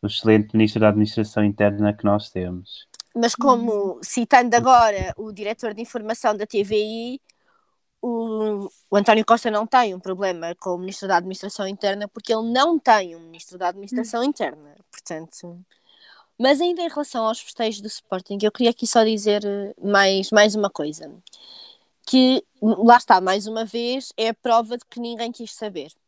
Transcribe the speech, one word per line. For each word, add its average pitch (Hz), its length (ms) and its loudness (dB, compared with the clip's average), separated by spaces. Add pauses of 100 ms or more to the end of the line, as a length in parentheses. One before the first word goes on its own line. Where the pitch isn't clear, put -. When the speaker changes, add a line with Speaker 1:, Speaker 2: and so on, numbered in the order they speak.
Speaker 1:
o - 20 -8
excelente 110 500 2
ministro 110 260 2
da 107 80 8
Administração 107 540 0
Interna 104 500 2
que 104 120 -8
nós 104 240 0
temos. 90 580 -10 (280)
Speaker 2:
Mas 233 180 0
como, 233 640 0
Speaker 3:
Uhum. - 80 -20
Speaker 2:
citando 247 520 2
agora 226 640 4
o 214 140 -12
diretor 208 420 -8
de 208 80 -12
informação 220 560 -4
da 208 80 -6
T 208 180 -2
V 202 120 -2
I, 226 460 -4 (800)
o, 220 680 -4 (200)
o 196 60 0
António 214 300 6
Costa 233 260 2
não 214 160 -2
tem 233 260 2
um 185 60 -12
problema 180 560 -6
com - 140 -10
o 180 80 -4
ministro 190 280 -12
da 190 120 0
Administração 190 500 -6
Interna, 202 400 -4
porque - 260 -6
ele 226 160 -2
não 277 300 2
tem 196 340 2
um 165 60 -20
ministro 165 380 -20
da 180 100 -4
Administração 226 540 -6
Speaker 3:
Hum. 254 40 0
Speaker 2:
Interna, 151 500 -6 (140)
portanto. 170 720 -16 (760)
Mas 269 240 2
ainda 349 200 -2
em 339 60 -4
relação 277 380 -6
aos 226 160 -4
festejos 220 400 -6
do 208 60 -14
Sporting, 196 540 -8
eu 214 120 0
queria 233 160 2
aqui 233 180 -4
só 226 160 4
dizer, 208 400 0
eh, 202 300 -6 (100)
mais, 196 480 2
mais 214 240 6
uma 202 140 -2
coisa, 151 420 -10 (960)
que, 262 340 4 (200)
lá 220 340 6
está, 190 240 4
mais 190 280 -2
uma 226 180 -6
vez, 240 500 -6
é 226 140 -2
a 226 40 -4
prova 233 440 0
de - 80 -16
que - 160 -14
ninguém 233 280 -8
quis 233 240 -14
saber. 170 380 -10 (160)